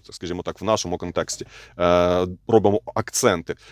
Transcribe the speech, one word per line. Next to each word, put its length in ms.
скажімо 320
так, 180
в 20
нашому 340
контексті. 480
Е, 480
робимо 380
акценти. 680